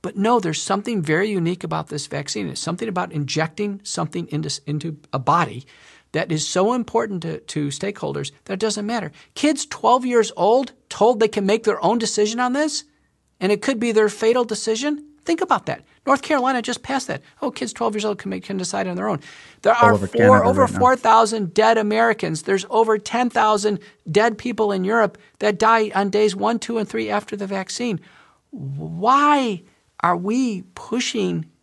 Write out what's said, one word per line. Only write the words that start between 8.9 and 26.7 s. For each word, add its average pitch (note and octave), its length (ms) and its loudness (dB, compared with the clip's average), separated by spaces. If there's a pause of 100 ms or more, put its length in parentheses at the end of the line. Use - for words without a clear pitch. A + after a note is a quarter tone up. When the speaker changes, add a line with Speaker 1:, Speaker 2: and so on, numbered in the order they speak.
Speaker 1:
Kids D4 320 0
twelve B3 360 2
years A#3+ 320 2
old A3+ 360 2 (180)
told A3 300 4
they A3+ 80 4
can G#3 180 -2
make A3 180 2
their F#3+ 220 0
own A3+ 140 2
decision G#3+ 400 -2
on B3 140 0
this, D4 320 -2 (540)
and F#3 120 0
it G#3 100 0
could B3+ 180 -2
be A#3 120 2
their G#3+ 180 4
fatal A#3 360 2
decision. A#3 600 -4 (200)
Think E4+ 160 0
about C#4+ 260 0
that. - 160 -6 (240)
North C4+ 160 2
Carolina C4 400 0
just - 180 -6
passed C4+ 260 -4
that. - 140 -6 (180)
Oh, - 120 -4
kids A#3 200 -8
twelve A3+ 220 -2
years G#3+ 120 -4
old G#3 120 -2
can G3 140 -8
make, F#3 140 -8
can G3 120 -6
decide F#3 300 -4
on F3+ 80 -6
their G3 140 -4
own. D#3+ 100 -2 (420)
There A3+ 140 4
Speaker 2:
All A#3 140 6
Speaker 1:
are A3+ 40 6
Speaker 2:
over G3 140 0
Speaker 1:
four, A#3 100 -4
Speaker 2:
Canada B3 320 8
Speaker 1:
over C4+ 120 2
Speaker 2:
right B3 100 4
now. - 80 -4
Speaker 1:
four B3+ 160 6
thousand A3 580 2
dead A3 240 4
Americans. G#3+ 680 0
There's G3 260 0
over A3 280 2
ten A#3 320 -2
thousand G#3+ 500 2 (300)
dead G#3+ 280 2
people A3 340 -2
in F#3+ 140 -2
Europe G#3+ 340 0 (180)
that G#3 220 0
die A3 340 4
on G3 160 0
days G#3 260 2
one, G#3+ 220 -2
two, A3+ 220 -4